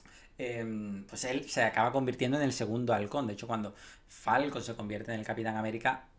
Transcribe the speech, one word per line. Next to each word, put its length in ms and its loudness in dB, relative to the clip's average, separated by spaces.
em, 680 -4
pues 200 -8
él 240 -2
se 140 4
acaba 280 6
convirtiendo 460 2
en 60 2
el 100 2
segundo 400 0
halcón. 340 0
De 60 -2
hecho, 140 -10
cuando 280 -2
Falcon 560 0
se 120 -6
convierte 380 -6
en 60 -2
el 60 -6
Capitán 320 -2
América, 480 -2